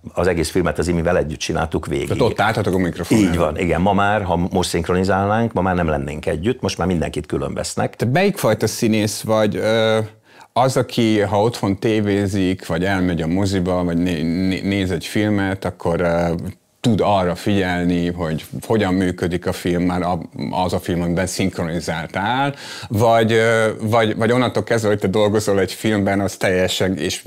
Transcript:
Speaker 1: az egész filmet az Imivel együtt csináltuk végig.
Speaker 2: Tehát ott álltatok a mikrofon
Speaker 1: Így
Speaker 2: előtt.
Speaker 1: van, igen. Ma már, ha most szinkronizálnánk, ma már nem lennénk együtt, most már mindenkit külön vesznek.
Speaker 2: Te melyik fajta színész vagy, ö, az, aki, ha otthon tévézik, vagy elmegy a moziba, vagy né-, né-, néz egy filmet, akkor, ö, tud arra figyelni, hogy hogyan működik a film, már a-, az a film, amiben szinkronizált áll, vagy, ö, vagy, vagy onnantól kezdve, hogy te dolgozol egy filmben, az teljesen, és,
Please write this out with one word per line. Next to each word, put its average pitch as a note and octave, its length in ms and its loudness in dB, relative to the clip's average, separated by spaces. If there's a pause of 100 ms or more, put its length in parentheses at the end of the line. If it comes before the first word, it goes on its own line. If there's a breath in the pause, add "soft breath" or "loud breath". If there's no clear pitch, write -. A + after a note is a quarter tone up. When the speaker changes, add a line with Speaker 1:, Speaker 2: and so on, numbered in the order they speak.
(120)
Speaker 1:
az F2 140 0
egész E2+ 240 2
filmet E2 280 0
az E2 100 0
Imivel F2 280 2
együtt D2+ 220 -2
csináltuk E2 480 -2
végig. C#2 200 -2
Speaker 2:
Tehát G#2+ 160 -2
ott G#2 180 0
álltatok G#2 340 0
a F#2+ 40 2
mikrofon F2+ 400 0
Speaker 1:
Így G#2 60 6
Speaker 2:
előtt. E2+ 140 2
Speaker 1:
van, D#2+ 200 2
igen. E2+ 220 0
Ma G2 120 2
már, G2+ 300 2
ha F2 140 0
most F2+ 320 0
szinkronizálnánk, G2 840 0
ma F#2+ 80 0
már F2+ 140 0
nem E2+ 140 0
lennénk D2 380 -4
együtt, F2 340 -2
most - 180 -4
már F2 80 -2
mindenkit D2+ 400 -2
külön C#2+ 280 -4
vesznek. - 420 -4
Speaker 2:
Te - 80 -4
melyik F3+ 320 2
fajta A2+ 300 2
színész G#2+ 540 0
vagy, A2 360 0
ö, A2 420 2 (640 loud breath)
az, C3 140 2
aki, A2+ 440 2
ha G2+ 220 2
otthon G#2 360 0
tévézik, G2+ 880 0
vagy E2+ 180 -2
elmegy F2+ 380 0
a D#2+ 40 -2
moziba, F2+ 580 0
vagy E2+ 140 -2
né-, F2 240 0 (260)
né-, F#2 140 -2
néz F#2+ 280 0
egy D#2+ 160 -4
filmet, G2+ 580 0
akkor, F2 360 -2
ö, E2+ 320 0 (480)
tud A2+ 220 2
arra F#2 320 2
figyelni, F2+ 760 0
hogy D#2+ 340 -4 (220)
hogyan G2+ 280 2
működik F2+ 520 -2
a F#2 60 0
film, F2 300 -2
már F2+ 200 0
a-, F2 160 -2 (460)
az F2+ 80 -2
a - 60 -2
film, F2 240 -2
amiben F2 240 0
szinkronizált E2+ 920 -4
áll, B2+ 380 0 (340 loud breath)
vagy, A2+ 440 4
ö, A2+ 360 4 (120)
vagy, A2 360 2
vagy A2+ 160 2
onnantól A#2+ 300 2
kezdve, G#2+ 260 0
hogy G#2 100 2
te G2+ 80 0
dolgozol G#2 540 2
egy F#2 120 0
filmben, G2+ 480 0
az G2 160 -2
teljesen, F#2 600 0
és, D#2+ 300 -4